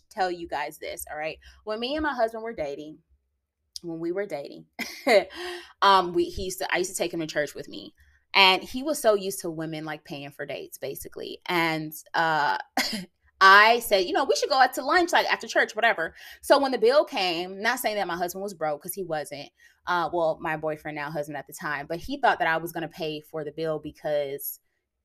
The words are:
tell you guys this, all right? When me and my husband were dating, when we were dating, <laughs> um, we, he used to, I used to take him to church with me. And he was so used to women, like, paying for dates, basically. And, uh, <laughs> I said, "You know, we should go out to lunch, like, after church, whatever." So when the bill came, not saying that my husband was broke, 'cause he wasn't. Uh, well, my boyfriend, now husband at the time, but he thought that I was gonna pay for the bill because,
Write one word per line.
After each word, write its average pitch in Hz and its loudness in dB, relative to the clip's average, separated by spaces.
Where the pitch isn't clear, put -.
tell 185 -2
you 175 -8
guys 151 -8
this, - -10
all 151 -10
right? 156 -6
When 214 -6
me 254 -4
and 311 -4
my 294 -2
husband 226 -2
were 226 -8
dating, 151 -10
when 165 -10
we 170 -6
were 196 -4
dating, 160 -12
<laughs> 330 0
um, 175 6
we, 175 2
he 196 -6
used 190 -6
to, - -4
I 170 2
used 196 -2
to - -8
take 175 -2
him 170 -4
to 156 -4
church 151 -4
with - -12
me. - -16
And 190 6
he - -8
was 294 -2
so 220 4
used 196 -2
to 175 -6
women, 156 -8
like, 151 -10
paying 143 -12
for 143 -12
dates, - -12
basically. - -12
And, 160 0
uh, 151 2
<laughs> - -2
I 208 10
said, 196 2
"You 294 -4
know, 320 2
we 415 2
should 427 -2
go 277 0
out 254 6
to 262 -6
lunch, 339 2
like, - 4
after 202 -2
church, 233 0
whatever." 202 0
So - 6
when 269 0
the 247 -2
bill 247 6
came, 185 -4
not 240 0
saying 214 -2
that 190 -2
my 175 -4
husband 180 -4
was 202 -8
broke, 156 -4
'cause 175 -12
he 196 -6
wasn't. 147 -8
Uh, 175 0
well, 160 2
my 160 -4
boyfriend, 151 -6
now 147 -8
husband 147 -6
at 139 -12
the - -20
time, 147 -6
but 165 -6
he 254 -8
thought 220 4
that 170 2
I 160 2
was 165 -4
gonna 160 -6
pay 156 -6
for 156 -10
the 147 -8
bill 156 -4
because, 147 -6